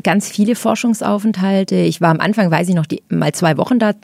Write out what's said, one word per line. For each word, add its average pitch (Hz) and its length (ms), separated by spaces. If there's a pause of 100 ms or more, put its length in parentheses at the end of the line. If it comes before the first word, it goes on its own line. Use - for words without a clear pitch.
ganz 190 240
viele 208 260
Forschungsaufenthalte. 202 1200
Ich 170 260
war 170 100
am 165 100
Anfang, 202 280
weiß 165 200
ich 185 80
noch, 156 100
die, - 220
mal 165 240
zwei 160 240
Wochen 247 240
da, 214 240